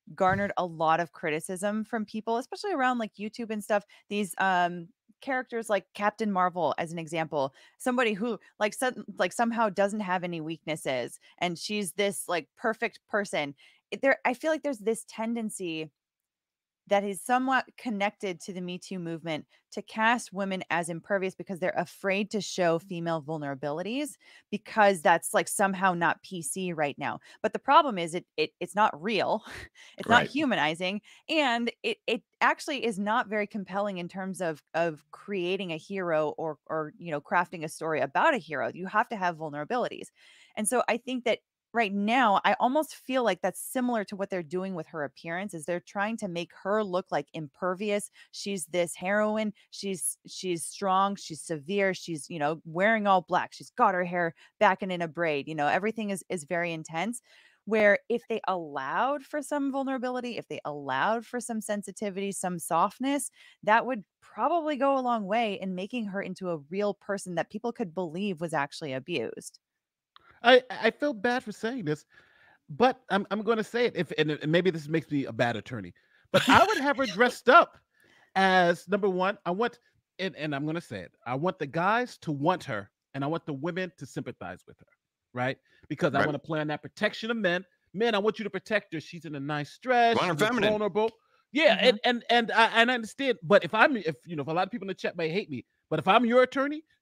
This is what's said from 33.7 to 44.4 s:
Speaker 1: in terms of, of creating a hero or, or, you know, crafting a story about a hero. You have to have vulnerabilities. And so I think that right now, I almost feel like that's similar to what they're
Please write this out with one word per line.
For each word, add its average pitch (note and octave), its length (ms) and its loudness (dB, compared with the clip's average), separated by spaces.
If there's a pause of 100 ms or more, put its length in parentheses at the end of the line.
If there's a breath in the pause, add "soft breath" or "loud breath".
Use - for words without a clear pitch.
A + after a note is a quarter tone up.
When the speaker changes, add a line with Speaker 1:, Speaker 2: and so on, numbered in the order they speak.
Speaker 1:
in F3 100 -8
terms F#3+ 320 -8
of, D#3+ 220 -4 (120)
of D#3+ 360 -2
creating F#3 640 -4
a D#3 40 -6
hero E3 600 -2
or, D#3 280 -6
or, D#3 320 -4
you F3 140 -10
know, D3 80 -2
crafting F3 440 -2
a D#3+ 40 -4
story D#3+ 320 -2
about B3+ 340 2
a A#3+ 40 0
hero. C#3+ 340 -4
You F3 140 -10
have G#3 240 0
to A#3 60 -8
have F3 200 -2
vulnerabilities. D3+ 720 -6 (500 soft breath)
And G#3+ 100 -2
so B3 220 2
I A3+ 80 2
think B3 280 -6
that - 160 0 (340)
right A3 180 2
now, G#3 520 4
I G3+ 140 4
almost C4+ 380 0
feel C4 260 -2
like G3 200 2
that's F#3 180 -2
similar B3 440 -2
to G3+ 120 -12
what G3 140 -4
they're F#3 120 -2